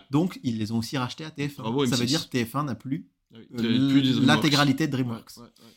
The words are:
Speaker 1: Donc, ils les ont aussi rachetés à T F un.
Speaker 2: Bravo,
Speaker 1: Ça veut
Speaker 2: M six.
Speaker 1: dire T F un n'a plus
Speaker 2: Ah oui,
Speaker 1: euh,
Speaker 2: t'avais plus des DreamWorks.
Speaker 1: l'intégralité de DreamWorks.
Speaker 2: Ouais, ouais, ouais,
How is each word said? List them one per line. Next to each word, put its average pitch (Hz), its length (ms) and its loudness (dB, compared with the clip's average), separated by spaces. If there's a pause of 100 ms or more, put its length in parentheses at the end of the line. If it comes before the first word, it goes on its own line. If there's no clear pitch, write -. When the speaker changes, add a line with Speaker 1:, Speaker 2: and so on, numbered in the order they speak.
Speaker 1:
Donc, 165 340 0
ils 117 140 -2
les 107 140 -4
ont 117 60 -2
aussi 113 200 -4
rachetés 127 280 -6
à 156 60 -14
T 143 180 -6
F 139 100 -12
un. 131 40 -12
Speaker 2:
Bravo, 127 220 0
Speaker 1:
Ça 123 120 2
veut 120 60 0
Speaker 2:
M 120 40 0
six. 131 60 0
Speaker 1:
dire 160 160 -4
T 123 160 -2
F 117 100 -10
un 143 80 -2
n'a 131 120 -6
plus 139 320 -8 (260)
Speaker 2:
Ah 113 40 -20
oui, 113 160 -20
Speaker 1:
euh, 123 40 -10
Speaker 2:
t'avais 117 200 2
plus 135 240 4
des 131 80 4
DreamWorks. 127 180 4
Speaker 1:
l'intégralité 147 600 4
de 147 40 -6
DreamWorks. 123 460 -6
Speaker 2:
Ouais, 117 60 -20
ouais, 117 60 -20
ouais, - 160 -20 (120)